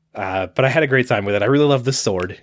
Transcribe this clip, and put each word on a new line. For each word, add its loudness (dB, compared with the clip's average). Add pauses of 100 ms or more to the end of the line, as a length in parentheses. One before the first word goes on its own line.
(140)
Uh, -4
but -2
I 2
had 0
a 0
great 2
time 0
with 0
it. 0
I 0
really 4
love 2
the 0
sword -4